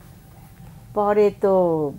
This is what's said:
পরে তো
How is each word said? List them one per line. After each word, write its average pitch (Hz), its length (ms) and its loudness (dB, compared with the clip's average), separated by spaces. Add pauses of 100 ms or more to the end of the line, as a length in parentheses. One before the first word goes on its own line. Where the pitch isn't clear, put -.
(920)
পরে 208 380 0 (100)
তো 170 580 0